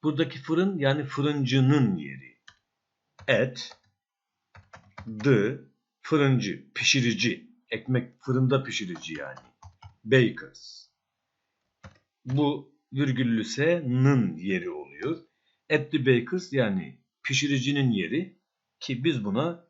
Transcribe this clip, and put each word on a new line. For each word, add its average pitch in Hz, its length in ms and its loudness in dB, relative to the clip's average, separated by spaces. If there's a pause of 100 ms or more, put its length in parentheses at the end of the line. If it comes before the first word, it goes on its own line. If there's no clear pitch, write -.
Buradaki 147 360 -2
fırın 175 400 0
yani 143 260 2
fırıncının 135 920 2
yeri. 69 460 -12 (880)
At 131 500 0 (1500)
the 120 360 2 (420)
fırıncı, 131 720 0
pişirici. 120 760 0 (200)
Ekmek 120 520 -4
fırında 131 420 2
pişirici 85 540 -8
yani. 67 200 -12 (680)
Bakers. - 840 0 (1400)
Bu 143 500 -2 (180)
virgüllü 123 520 0
se 160 420 0
nın 127 500 4
yeri 90 340 -4
oluyor. 82 540 -8 (460)
At 147 220 -2
the 139 140 0
bakers 135 460 0
yani 98 480 -2 (220)
pişiricinin 139 680 0
yeri 98 480 -2 (420)
ki 127 240 -8
biz 135 200 0
buna 139 460 -4